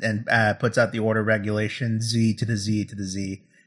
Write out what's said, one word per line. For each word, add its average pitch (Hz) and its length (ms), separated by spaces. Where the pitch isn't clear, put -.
and, 110 280
uh, 110 240
puts 120 240
out 117 140
the 117 80
order 110 220
regulation 107 760
Z 113 360
to - 80
the 110 120
Z 104 300
to - 80
the 98 100
Z, 95 380